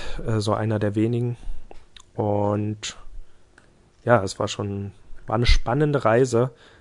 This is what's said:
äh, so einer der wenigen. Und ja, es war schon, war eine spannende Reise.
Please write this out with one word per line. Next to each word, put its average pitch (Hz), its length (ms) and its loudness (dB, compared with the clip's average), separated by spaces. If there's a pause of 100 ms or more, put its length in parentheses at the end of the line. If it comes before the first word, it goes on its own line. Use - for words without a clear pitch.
(280)
äh, 110 120 0
so 104 140 0
einer 107 240 0
der 104 180 0
wenigen. 117 420 -2 (800)
Und 104 800 -2 (1080)
ja, 117 160 6
es 95 160 -6
war 104 100 -2
schon, 101 440 -6 (340)
war 110 100 -2
eine 120 120 2
spannende 143 580 4
Reise. 120 460 4 (300)